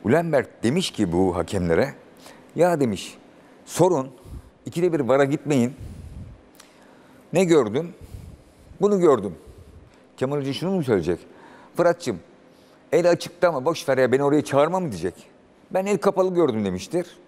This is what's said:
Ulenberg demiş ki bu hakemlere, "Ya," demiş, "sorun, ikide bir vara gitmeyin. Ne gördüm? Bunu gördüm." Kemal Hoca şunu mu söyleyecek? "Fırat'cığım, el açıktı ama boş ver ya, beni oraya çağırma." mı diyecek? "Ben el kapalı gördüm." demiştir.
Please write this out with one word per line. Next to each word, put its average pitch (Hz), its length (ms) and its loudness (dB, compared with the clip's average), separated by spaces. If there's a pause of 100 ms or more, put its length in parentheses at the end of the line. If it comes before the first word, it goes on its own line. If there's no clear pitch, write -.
Ulenberg 147 420 2 (180)
demiş 147 280 0
ki 98 200 -2
bu 90 240 2
hakemlere, 87 580 0 (640)
"Ya," 165 240 2
demiş, 113 380 -4 (480)
"sorun, 156 440 2 (560)
ikide 170 280 -2
bir 160 60 -2
vara 135 260 4
gitmeyin. 139 480 0 (1600)
Ne 175 100 4
gördüm? 156 500 2 (880)
Bunu 202 180 2
gördüm." 113 360 4 (840)
Kemal 135 200 -2
Hoca 139 160 -4
şunu 156 180 -4
mu 185 120 -2
söyleyecek? 90 360 0 (560)
"Fırat'cığım, 165 440 0 (720)
el 170 180 4
açıktı - 380 0
ama 143 180 -2
boş 160 240 -4
ver 131 80 2
ya, 127 140 4
beni 135 120 2
oraya 143 200 2
çağırma." 156 360 2
mı 170 120 -6
diyecek? 90 220 -6 (580)
"Ben 190 140 -2
el 202 120 0
kapalı 185 380 0
gördüm." 123 300 0
demiştir. 95 520 -6 (100)